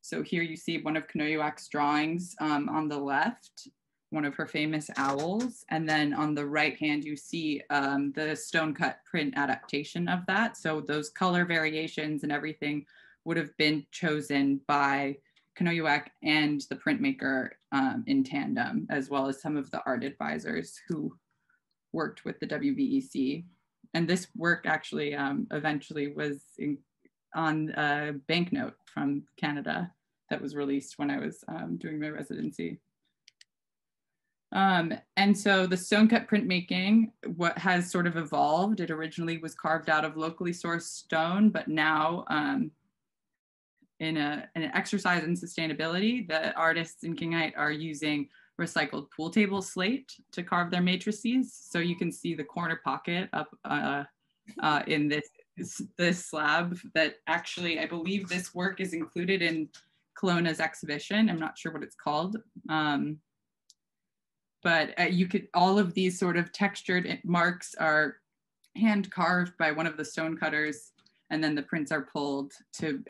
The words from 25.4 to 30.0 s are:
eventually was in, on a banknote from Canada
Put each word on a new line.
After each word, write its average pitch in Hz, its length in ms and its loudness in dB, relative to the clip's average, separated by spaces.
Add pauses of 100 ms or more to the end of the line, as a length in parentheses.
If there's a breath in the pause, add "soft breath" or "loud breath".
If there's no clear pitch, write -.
eventually 147 560 -2
was 147 340 -4 (160)
in, 147 200 -4 (580)
on 156 400 2
a 147 380 0 (120)
banknote 170 480 0 (100)
from 143 380 -2 (140)
Canada 147 560 -2 (360)